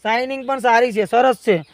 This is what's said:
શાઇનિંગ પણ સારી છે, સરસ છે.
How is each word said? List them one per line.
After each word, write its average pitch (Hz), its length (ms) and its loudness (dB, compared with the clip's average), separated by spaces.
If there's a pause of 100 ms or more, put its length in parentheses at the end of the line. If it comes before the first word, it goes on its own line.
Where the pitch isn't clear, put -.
શાઇનિંગ 254 440 -4
પણ 269 120 -4
સારી 240 320 2
છે, 202 140 -2
સરસ 247 300 2
છે. 175 280 -2 (100)